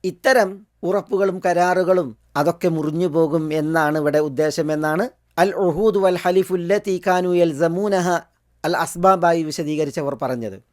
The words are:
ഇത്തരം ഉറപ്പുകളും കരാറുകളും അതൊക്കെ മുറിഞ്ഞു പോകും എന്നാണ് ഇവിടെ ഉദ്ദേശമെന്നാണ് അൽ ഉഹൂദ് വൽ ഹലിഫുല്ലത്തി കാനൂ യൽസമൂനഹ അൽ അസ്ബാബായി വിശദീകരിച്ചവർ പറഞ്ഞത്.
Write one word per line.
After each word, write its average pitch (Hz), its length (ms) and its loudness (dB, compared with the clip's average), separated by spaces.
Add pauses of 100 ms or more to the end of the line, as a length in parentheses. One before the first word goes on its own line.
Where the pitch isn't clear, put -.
ഇത്തരം 196 640 0 (160)
ഉറപ്പുകളും 190 640 0
കരാറുകളും 180 720 2 (180)
അതൊക്കെ 170 320 0
മുറിഞ്ഞു 160 400 -2
പോകും 156 460 0
എന്നാണ് 156 460 0
ഇവിടെ 147 180 0
ഉദ്ദേശമെന്നാണ് 151 920 -2 (280)
അൽ 185 180 2
ഉഹൂദ് 190 420 0
വൽ 185 240 2
ഹലിഫുല്ലത്തി 185 840 0
കാനൂ 180 260 0
യൽസമൂനഹ 175 760 0 (560)
അൽ 175 120 0
അസ്ബാബായി 170 640 2
വിശദീകരിച്ചവർ 151 720 -4
പറഞ്ഞത്. 113 460 -6 (120)